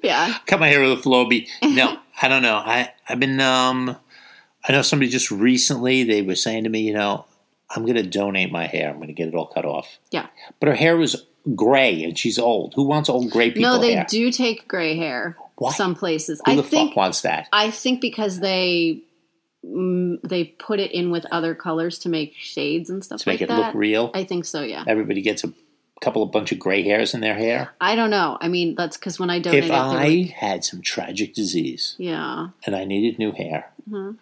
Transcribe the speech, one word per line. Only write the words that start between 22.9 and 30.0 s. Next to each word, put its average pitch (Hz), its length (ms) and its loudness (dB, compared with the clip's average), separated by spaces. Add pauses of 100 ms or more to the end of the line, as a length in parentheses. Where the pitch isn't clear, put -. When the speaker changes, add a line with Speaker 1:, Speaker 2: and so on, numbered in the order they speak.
Speaker 1:
and 190 140 -8
stuff - 180 -12
Speaker 2:
To - 60 -2
make 87 120 0
Speaker 1:
like 90 100 -2
Speaker 2:
it - 40 0
look 220 120 2
Speaker 1:
that. - 100 -6
Speaker 2:
real? 107 380 2
Speaker 1:
I 190 100 -4
think 175 200 -4
so, 147 180 -8
yeah. 78 240 -8
Speaker 2:
Everybody 107 360 0
gets 107 220 -2
a - 80 -8 (500)
couple 107 200 0
of 95 80 -2
bunch 104 220 -2
of - 60 -4
gray 98 240 0
hairs 107 320 2
in 117 60 -6
their 110 140 -2
hair? 117 460 -2
Speaker 1:
I 190 140 2
don't 226 160 2
know. 175 300 0
I 170 80 -4
mean, 175 260 0
that's 170 240 -6
'cause 185 200 -8
when 180 120 -2
I 175 80 0
donated, 160 260 2
Speaker 2:
If 165 60 -2
Speaker 1:
they 139 60 2
were 131 40 4 (180)
Speaker 2:
I 165 380 2